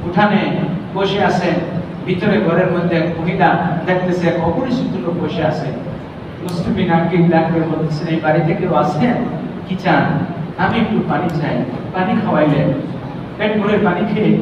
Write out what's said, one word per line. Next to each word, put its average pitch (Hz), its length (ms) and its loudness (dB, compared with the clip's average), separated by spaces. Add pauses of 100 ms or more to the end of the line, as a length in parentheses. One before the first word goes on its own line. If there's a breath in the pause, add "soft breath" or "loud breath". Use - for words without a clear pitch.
উঠানে 202 320 2 (580)
বসে 196 300 0
আছেন, 180 300 2 (520)
ভিতরে 208 340 2 (100)
ঘরের 175 220 2
মধ্যে 170 240 0
এক 160 240 0
মহিলা - 360 2 (300)
দেখতেছে, 180 420 0
এক 170 160 0
অপরিচিত - 640 -2
লোক 170 80 -2 (100)
বসে 156 200 -2
আছে। 151 220 0 (760)
মুসলিম 170 320 -2
বিন 180 180 0
আকিল 175 380 4
ডাক 160 140 4 (100)
করে 160 60 2
বলতেছেন, 156 480 -2
"এই 156 140 0
বাড়িতে 160 320 2
কেউ 175 200 0
আছেন? 151 400 2 (540)
কি 185 80 -2
চান?" 165 420 2 (400)
"আমি 214 200 0
একটু 202 300 2
পানি 160 200 0
চাই।" 131 360 -2 (300)
পানি 214 320 0
খাওয়াইলেন। 151 460 2 (680)
পেট 214 240 0
ভরে 208 160 2
পানি 214 360 2
খেয়ে 214 280 4